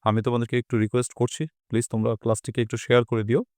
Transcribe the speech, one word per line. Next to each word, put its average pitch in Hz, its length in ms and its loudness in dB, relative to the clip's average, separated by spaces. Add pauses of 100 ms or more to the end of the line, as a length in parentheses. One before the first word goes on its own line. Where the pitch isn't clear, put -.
আমি 110 180 2
তোমাদেরকে 120 360 -2
একটু 120 200 -2
রিকোয়েস্ট 110 360 0
করছি, - 320 -2
প্লিজ - 440 -4
তোমরা 110 260 0
ক্লাসটিকে 113 460 -2
একটু 113 160 -2
শেয়ার 120 280 4
করে 110 180 -2
দিও। 123 200 0 (140)